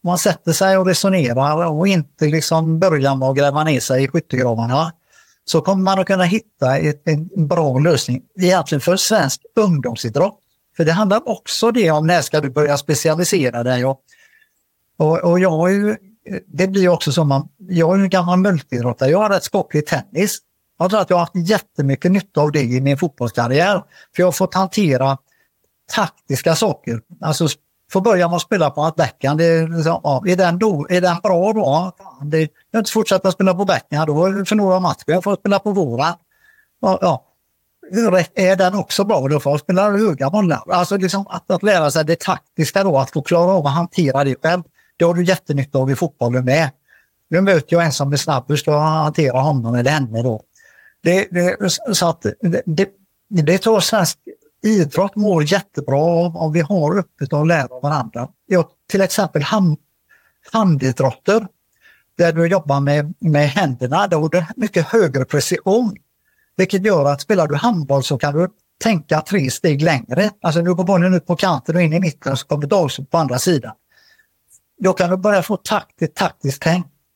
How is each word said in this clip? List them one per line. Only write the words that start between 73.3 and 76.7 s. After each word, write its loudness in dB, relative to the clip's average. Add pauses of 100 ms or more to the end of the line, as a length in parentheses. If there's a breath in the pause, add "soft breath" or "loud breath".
sidan. -2 (1040 soft breath)
Då 2
kan 0
du 0
börja 2
få -4
taktiskt, -6
taktiskt -4
tänk. 0 (280)